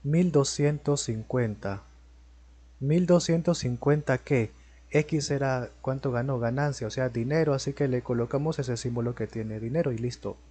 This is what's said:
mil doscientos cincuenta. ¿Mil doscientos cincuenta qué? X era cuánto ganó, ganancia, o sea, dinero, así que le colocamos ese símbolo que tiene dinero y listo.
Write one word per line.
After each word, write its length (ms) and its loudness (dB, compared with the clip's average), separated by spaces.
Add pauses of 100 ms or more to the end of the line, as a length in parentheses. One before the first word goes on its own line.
mil 280 4
doscientos 680 2
cincuenta. 800 -2 (960)
¿Mil 280 2
doscientos 500 4
cincuenta 600 0
qué? 320 0 (400)
X 400 0
era 380 0 (120)
cuánto 300 -2
ganó, 260 0
ganancia, 480 0
o 60 -4
sea, 180 -2
dinero, 460 2
así 180 -4
que 140 0
le 160 0
colocamos 560 -2
ese 180 -2
símbolo 380 -2
que 100 -4
tiene 340 -6
dinero 320 -2
y 60 -4
listo. 400 -6 (140)